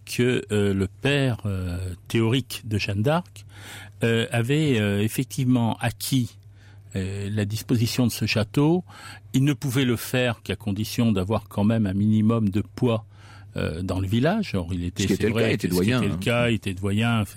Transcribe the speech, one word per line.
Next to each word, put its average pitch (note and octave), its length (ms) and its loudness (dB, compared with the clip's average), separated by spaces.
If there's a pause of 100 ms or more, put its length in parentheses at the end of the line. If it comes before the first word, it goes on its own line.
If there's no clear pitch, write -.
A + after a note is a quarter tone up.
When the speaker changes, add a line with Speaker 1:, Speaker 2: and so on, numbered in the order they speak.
Speaker 1:
que, - 460 2
euh, G2+ 220 2
le F#2+ 140 2
père, C3+ 580 0
euh, F#2 320 -4 (300)
théorique A#2 580 0
de G#2+ 120 -2
Jeanne G2 240 -2
d'Arc, D#3 440 -2 (580)
euh, A#2 280 4
avait, C3 480 2
euh, G2+ 220 2
effectivement B2 800 0
acquis, A#2+ 580 -2 (580)
euh, G2 360 -4
la G#2 140 0
disposition A2+ 600 0
de A2 60 2
ce - 140 -4
château. D3 580 0 (500)
Il C3 100 4
ne D3 100 4
pouvait C3+ 320 -2
le A#2+ 100 2
faire B2 480 -2
qu'à F#2+ 120 -4
condition G#2+ 560 0
d'avoir G2 360 0
quand - 160 -2
même A2 220 4
un F#2+ 80 0
minimum G#2+ 560 4
de G2+ 120 0
poids, A2+ 440 -2 (520)
euh, F2+ 240 -2
dans F#2 180 -4
le F#2+ 80 -2
village. C3+ 480 0
Or, E2+ 160 -4
il F2 140 -4
était, F2+ 180 -4
Speaker 2:
Ce F#2+ 40 0
qui G2+ 60 2
Speaker 1:
c'est F2 60 -2
Speaker 2:
était G#2 80 0
le G#2 60 0
Speaker 1:
vrai, A2+ 100 2
Speaker 2:
cas, A2+ 60 0
il G2 40 2
était F#2 140 -2
Speaker 1:
ce F2 40 -2
qui F2+ 40 0
Speaker 2:
doyen, G#2 240 2
Speaker 1:
était G#2 80 0
le G2+ 60 -2
Speaker 2:
hein. F2 80 -6
Speaker 1:
cas, A#2+ 280 0
il A#2 60 2
était G2+ 180 -4
doyen, G#2 480 0
et G2+ 40 0 (100)